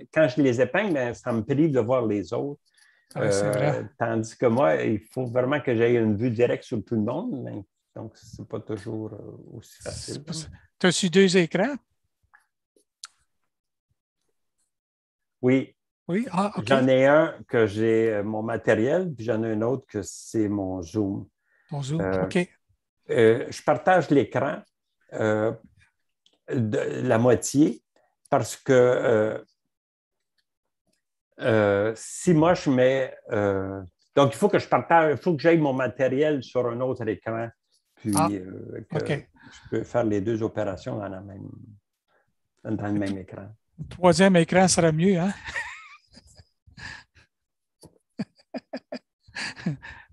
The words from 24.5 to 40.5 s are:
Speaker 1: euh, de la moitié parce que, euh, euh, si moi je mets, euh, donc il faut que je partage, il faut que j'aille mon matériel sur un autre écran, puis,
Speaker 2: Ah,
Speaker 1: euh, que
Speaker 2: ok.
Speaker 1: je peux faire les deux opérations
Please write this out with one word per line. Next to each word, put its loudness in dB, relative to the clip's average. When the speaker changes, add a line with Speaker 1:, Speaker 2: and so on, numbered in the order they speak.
Speaker 1:
euh, 0
de -2
la 2
moitié 2
parce 0
que, -2
euh, 4
euh, 2
si -2
moi 4
je -2
mets, 2
euh, -2
donc 4
il -14
faut 0
que 2
je -4
partage, 2
il -16
faut 0
que -8
j'aille 6
mon 2
matériel 0
sur -4
un -6
autre -4
écran, -6
puis, -4
Speaker 2:
Ah, 0
Speaker 1:
euh, -14
que -4
Speaker 2:
ok. -6
Speaker 1:
je -20
peux -4
faire 0
les 0
deux -4
opérations -6